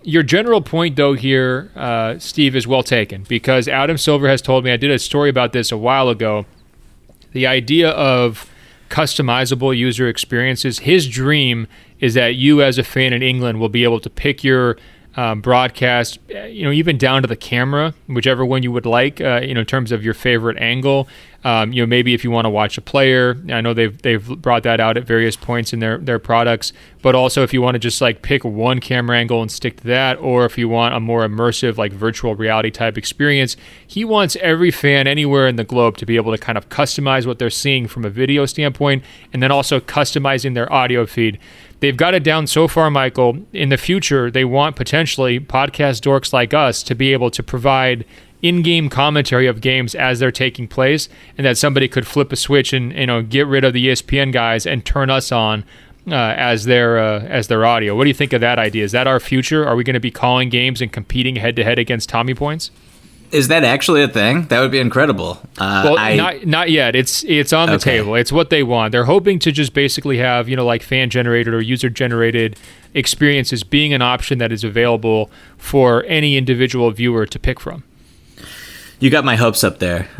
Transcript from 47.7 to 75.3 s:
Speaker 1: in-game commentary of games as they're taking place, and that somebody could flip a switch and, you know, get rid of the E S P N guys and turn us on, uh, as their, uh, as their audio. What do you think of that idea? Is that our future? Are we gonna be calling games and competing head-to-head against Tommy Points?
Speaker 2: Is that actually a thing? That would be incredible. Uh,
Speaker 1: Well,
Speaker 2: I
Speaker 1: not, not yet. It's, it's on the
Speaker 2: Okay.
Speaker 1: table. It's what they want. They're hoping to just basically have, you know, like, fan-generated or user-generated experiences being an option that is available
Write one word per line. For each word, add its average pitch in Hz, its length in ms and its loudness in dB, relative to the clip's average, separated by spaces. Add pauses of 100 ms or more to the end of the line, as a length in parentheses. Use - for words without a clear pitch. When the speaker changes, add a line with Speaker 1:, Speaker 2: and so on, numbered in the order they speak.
Speaker 1:
in-game 170 460 2
commentary 139 580 2
of 113 140 0
games 127 340 -2
as 127 240 0
they're 127 120 0
taking 123 360 -4
place, 139 440 0 (260)
and 139 100 0
that 123 120 2
somebody 135 300 2
could 127 180 -4
flip 143 260 -2
a 127 40 -4
switch 139 360 0
and, 127 200 -2
you 131 140 -4
know, 120 140 0
get 127 260 0
rid 135 180 2
of 127 100 2
the 123 80 0
E 131 80 2
S 127 100 0
P - 180 -2
N 135 120 0
guys 117 360 0
and 113 160 -2
turn 135 280 0
us 135 200 0
on, 107 320 0 (480)
uh, 160 40 -2
as 117 500 0
their, 120 340 2
uh, 107 220 0
as 113 280 -4
their 113 180 2
audio. 110 280 2
What 123 100 2
do 147 40 4
you 139 60 2
think 139 180 -4
of 120 80 2
that 120 180 2
idea? 107 260 0
Is 98 80 -4
that 127 140 0
our 131 140 2
future? 147 460 0
Are 120 100 2
we 120 80 0
gonna 127 160 0
be 120 100 -4
calling 123 380 0
games 123 320 -2
and 120 100 -4
competing 123 460 -4
head-to-head 117 420 0
against 117 300 -2
Tommy 120 240 -2
Points? 147 380 -6 (600)
Speaker 2:
Is 139 180 0
that 160 140 2
actually 135 400 2
a 135 60 2
thing? 123 380 0
That 123 140 2
would 131 100 2
be 135 100 0
incredible. 117 580 0 (200)
Uh, 98 260 0
Speaker 1:
Well, 151 140 4
Speaker 2:
I 110 180 2
Speaker 1:
not, 156 300 -2
not 165 240 2
yet. 127 260 2
It's, - 280 0
it's 147 280 0
on 165 160 4
the 104 60 2
Speaker 2:
Okay. 120 240 2
Speaker 1:
table. 107 160 -2
It's 120 180 0
what 160 160 2
they 151 140 2
want. 117 300 0
They're 120 120 2
hoping 185 360 2
to 160 120 0
just 143 220 -2
basically 139 420 0
have, 120 320 0
you 131 80 -4
know, 127 80 0
like, 120 180 0
fan-generated 120 720 0
or 113 80 0
user-generated 117 960 -2 (380)
experiences 135 680 0
being 147 280 2
an 135 80 2
option 123 380 0
that 117 120 -2
is 110 140 -6
available 110 680 0 (280)